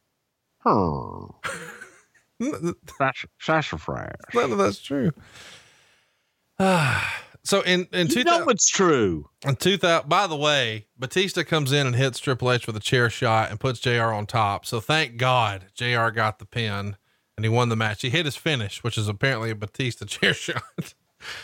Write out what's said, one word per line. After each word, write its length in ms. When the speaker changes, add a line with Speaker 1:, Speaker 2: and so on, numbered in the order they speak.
Speaker 1:
"Hmm." 680
Speaker 2:
<laughs> 960
N-, 340
Speaker 1:
Sass-, 260
sassafras. 760
Speaker 2:
None 180
of 60
that's 220
true. 320
<sighs> 440
So 160
in, 320
in 160
Speaker 1:
You 40
Speaker 2:
two 120
Speaker 1:
know 160
Speaker 2:
thou- 100
Speaker 1:
it's 180
true. 600
Speaker 2:
in 100
two 220
thou-, 260
by 240
the 80
way, 520
Batista 460
comes 260
in 160
and 80
hits 240
Triple 320
H 160
with 100
a 40
chair 280
shot 440
and 80
puts 180
J 220
R 120
on 140
top. 400
So 140
thank 360
God 560
J 220
R 160
got 300
the 40
pin 520
and 80
he 40
won 200
the 80
match. 260
He 80
hit 140
his 100
finish, 480
which 160
is 80
apparently 440
a 40
Batista 520
<laughs> 0
chair 280
shot. 600